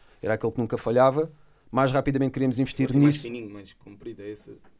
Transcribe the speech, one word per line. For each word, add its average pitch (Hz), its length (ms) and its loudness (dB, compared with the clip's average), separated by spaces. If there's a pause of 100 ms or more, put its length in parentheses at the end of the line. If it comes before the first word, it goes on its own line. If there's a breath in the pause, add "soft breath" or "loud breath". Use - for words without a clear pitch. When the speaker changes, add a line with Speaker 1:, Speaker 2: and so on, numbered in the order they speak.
(200 soft breath)
Speaker 1:
era 107 140 -2
aquele 110 180 -2
que - 80 -10
nunca 117 160 -2
falhava. 131 540 2 (400 soft breath)
Mais 127 220 2
rapidamente 135 400 0
queríamos 131 260 -2
investir 135 320 0
Speaker 2:
Assim, 131 80 2
mais 147 160 6
Speaker 1:
nisso. 147 80 -8
Speaker 2:
fininho, 120 280 -10
mais 101 240 -18
comprido, 101 460 -18
é 101 100 -12
esse. 107 200 -16 (300)